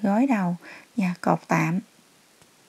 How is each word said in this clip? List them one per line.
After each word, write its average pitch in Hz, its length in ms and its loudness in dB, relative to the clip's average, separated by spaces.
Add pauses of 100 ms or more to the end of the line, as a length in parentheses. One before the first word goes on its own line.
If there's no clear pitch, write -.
gối 208 240 2
đầu 190 300 0 (400)
và 185 240 -2
cột 175 180 2 (100)
tạm. 165 300 0 (920)